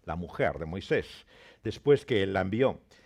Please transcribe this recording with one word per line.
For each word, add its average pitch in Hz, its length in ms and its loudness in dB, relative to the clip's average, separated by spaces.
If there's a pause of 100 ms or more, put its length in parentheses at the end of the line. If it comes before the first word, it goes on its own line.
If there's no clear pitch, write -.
la 82 120 -6
mujer 87 420 -2
de 80 80 -6
Moisés, 95 600 -4 (360)
después 135 440 2
que 107 160 2
él 98 100 -2
la 98 80 2
envió, 104 400 0 (260)